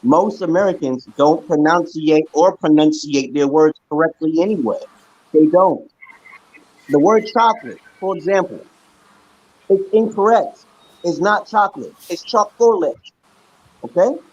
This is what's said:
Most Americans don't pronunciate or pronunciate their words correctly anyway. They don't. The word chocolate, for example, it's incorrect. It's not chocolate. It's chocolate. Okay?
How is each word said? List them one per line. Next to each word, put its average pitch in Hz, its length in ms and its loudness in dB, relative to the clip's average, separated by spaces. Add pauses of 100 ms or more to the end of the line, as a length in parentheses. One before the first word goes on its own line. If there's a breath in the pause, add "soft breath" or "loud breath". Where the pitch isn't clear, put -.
Most 175 380 0
Americans 170 640 -2 (120)
don't 147 300 2
pronunciate 156 840 0
or 175 220 2
pronunciate 151 800 0
their 143 140 0
words 156 320 2 (100)
correctly 160 520 -4
anyway. 170 380 -4 (540)
They 156 140 6
don't. 175 440 2 (960)
The 139 100 2
word 214 340 2
chocolate, 220 460 -2 (200)
for 190 160 -6
example, 170 460 -4 (1080)
it's 196 240 0
incorrect. 220 720 0 (380)
It's 170 160 -4
not 202 280 -2
chocolate. 196 460 -4 (160)
It's 175 140 -10
chocolate. 214 760 0 (840)
Okay? 196 340 -2 (160)